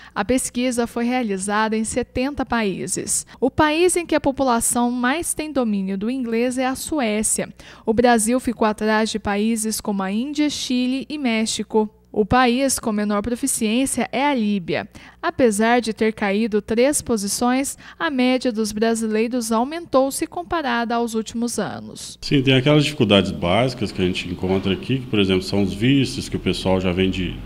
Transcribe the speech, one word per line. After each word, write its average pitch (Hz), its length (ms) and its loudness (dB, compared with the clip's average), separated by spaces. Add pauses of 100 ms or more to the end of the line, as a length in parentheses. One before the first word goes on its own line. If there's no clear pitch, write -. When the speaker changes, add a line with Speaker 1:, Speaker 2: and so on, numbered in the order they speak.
(120)
Speaker 1:
A 208 120 -4
pesquisa 240 600 0
foi 233 200 -4
realizada 214 720 -2
em 220 80 -2
setenta 254 600 -4
países. 208 800 -4 (160)
O 262 80 2
país 320 460 2
em 339 100 -2
que 311 120 0
a 294 40 2
população 240 680 0
mais 247 440 -2
tem 311 180 -6
domínio 202 440 0
do 208 140 -2
inglês 247 480 -2
é 254 80 0
a 262 80 -2
Suécia. 220 760 -2 (380)
O 226 80 2
Brasil 240 460 4
ficou 233 260 0
atrás 214 420 0
de 220 120 -4
países 220 600 -2
como 196 220 -4
a 190 80 -4
Índia, 285 400 0
Chile 254 580 -2
e 302 80 -8
México. 220 720 0 (220)
O 214 140 0
país 254 540 2
com 233 120 -2
menor 208 300 0
proficiência 240 880 -2
é 254 140 -2
a 294 100 2
Líbia. 190 540 -2 (340)
Apesar 240 580 2
de 220 120 -4
ter 220 220 0
caído 208 480 0
três 247 400 2
posições, 247 760 -2 (220)
a 330 120 -2
média 254 400 2
dos 214 220 -2
brasileiros 226 800 0
aumentou 269 580 0
se 311 160 -4
comparada 254 680 -4
aos 233 200 -2
últimos 233 440 -4
anos. 110 640 -10
Speaker 2:
Sim, 143 200 2
tem 131 120 4
aquelas 147 300 4
dificuldades 101 460 4
básicas 95 600 0
que - 80 -6
a 90 60 2
gente 92 200 -2
encontra 95 460 0
aqui, 127 280 -2
que, 127 60 -10
por 107 140 2
exemplo, 92 220 2
são 101 200 0
os 90 120 0
vícios 113 560 0
que - 60 -2
o 85 40 -6
pessoal 92 400 0
já 90 120 0
vem 95 180 2
de 92 360 -4